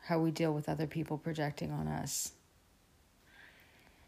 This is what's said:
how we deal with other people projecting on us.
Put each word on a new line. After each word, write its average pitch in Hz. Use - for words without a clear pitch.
how 165
we 160
deal 156
with 147
other 156
people 156
projecting 151
on 151
us. -